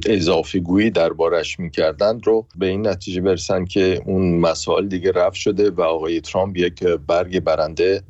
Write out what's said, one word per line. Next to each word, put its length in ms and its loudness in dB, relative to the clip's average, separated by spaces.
اضافه 520 0
گویی 320 2
دربارش 680 0
می‌کردند 680 0
رو 200 2
به 100 -2
این 200 0
نتیجه 340 -2
برسن 440 0
که 420 0
اون 320 2
مسائل 500 0
دیگه 240 -2
رفع 240 0
شده 340 0
و 120 -2
آقای 380 -2
ترامپ 360 -4
یک 280 -2
برگ 560 0
برنده 680 0